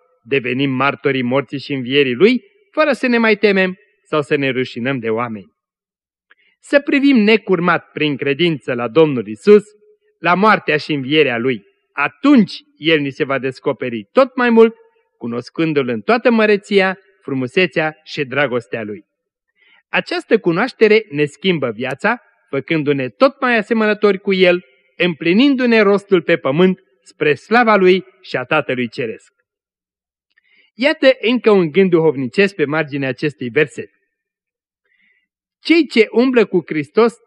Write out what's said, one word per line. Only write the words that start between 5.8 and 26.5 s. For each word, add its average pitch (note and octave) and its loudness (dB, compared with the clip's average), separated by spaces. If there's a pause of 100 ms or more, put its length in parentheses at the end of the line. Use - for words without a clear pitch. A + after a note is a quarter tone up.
Să - 0
privim C#4 2
necurmat F#3+ 0
prin D3 -4
credință C#3+ -4
la A#2+ -6
Domnul B2+ 2
Iisus, G3+ 4 (560)
la E3+ 0
moartea F#3+ 2
și D3+ -4
învierea C#3 0
lui. A#2 -4 (280)
Atunci G#3 0 (240)
el D#3 0
ni C#3 -4
se C#3+ -8
va C3+ -4
descoperi B2+ -8
tot C4 0
mai B3 0
mult, A3+ 4 (420)
cunoscându-l C3 -4
în A#2 -6
toată A#3+ 0
măreția, G3+ 0 (240)
frumusețea D#3 -4
și - -10
dragostea B2 -4
lui. G#2 -14 (840)
Această B3 -2
cunoaștere G#3+ 0
ne D3 -2
schimbă C#3+ -4
viața, C3+ -6 (300)
făcându-ne C#3 -4
tot C4 -2
mai A#3+ 0
asemănători G#3 0
cu G3 -4
el, F#3 2 (320)
împlinindu-ne A3 0
rostul G3 2
pe E3 0
pământ F3+ 0 (220)